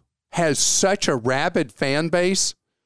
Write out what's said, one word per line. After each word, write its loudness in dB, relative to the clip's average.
has 0
such 2
a 2
rabid 0
fan -2
base 0